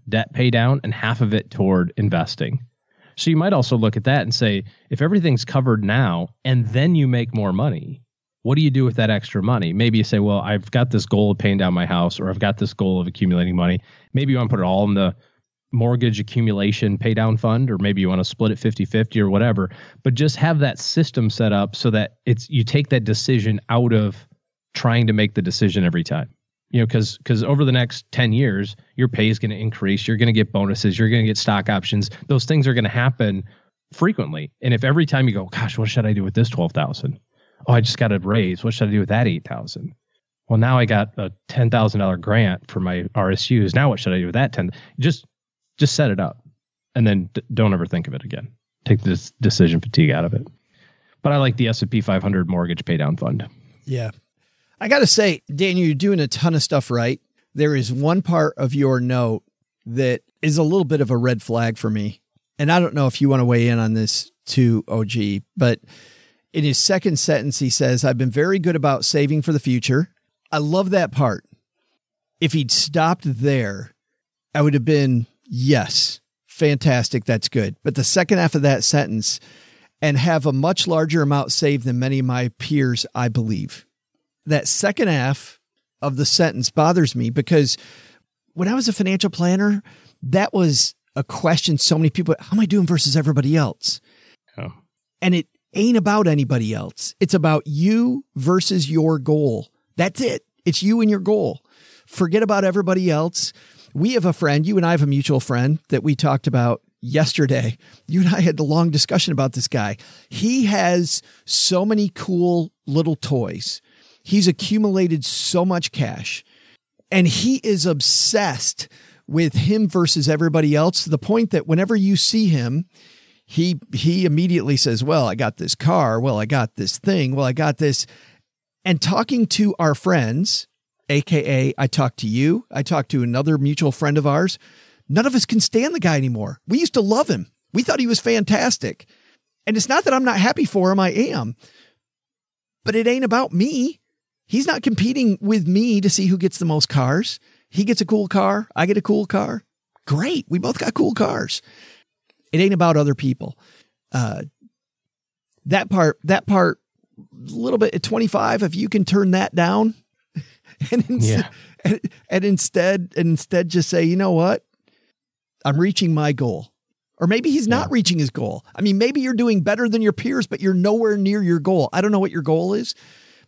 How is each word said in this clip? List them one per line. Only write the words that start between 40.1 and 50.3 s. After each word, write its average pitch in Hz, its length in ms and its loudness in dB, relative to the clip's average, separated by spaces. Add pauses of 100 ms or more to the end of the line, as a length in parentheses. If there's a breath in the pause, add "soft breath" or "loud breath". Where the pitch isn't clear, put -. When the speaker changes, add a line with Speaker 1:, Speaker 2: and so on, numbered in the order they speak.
Speaker 1:
Well, 113 100 2
now 123 200 4
I 120 60 4
got 104 340 0
a 95 140 -6 (160)
ten 120 220 0
thousand 110 300 2
dollar 95 160 0
grant 98 540 0
for - 100 -6
my 90 340 -4
R 95 180 0
S - 180 -2
Us. 104 240 2
Now 139 140 4
what 107 120 0
should - 120 -2
I 92 80 0
do 90 60 -2
with 87 80 -6
that 131 180 0
ten?" 90 180 -4 (280 loud breath)
Just, 143 260 0 (540)
just 147 160 2
set 143 160 2
it 98 100 -2
up - 220 -6 (520)
and 117 120 2
then 98 260 2
d-, - 100 -6 (120)
don't 107 200 2
ever 85 120 -2
think 85 220 -4
of - 60 -10
it - 100 -12
again. - 240 -12 (360)
Take 104 180 2
this - 380 -2
decision 85 400 2
fatigue 80 300 2
out 80 140 0
of - 100 -4